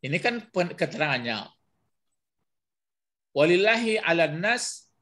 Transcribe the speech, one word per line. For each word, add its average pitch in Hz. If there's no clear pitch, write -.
ini 165
kan 233
pen-, 175
keterangannya. 131
Walillahi 214
'alan 165
nas -